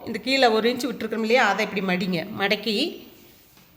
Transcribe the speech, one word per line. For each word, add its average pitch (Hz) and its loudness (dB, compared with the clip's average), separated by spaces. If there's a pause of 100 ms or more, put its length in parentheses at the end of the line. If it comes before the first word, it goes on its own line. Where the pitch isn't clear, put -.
இந்த - -6
கீழே 269 4
ஒரு 220 4
இன்ச்சு 247 -4
விட்டுருக்கோம் 220 -6
இல்லையா, 226 4
அதை 196 0
இப்படி 190 -4
மடிங்க. 180 -2 (140)
மடக்கி 214 -2 (680)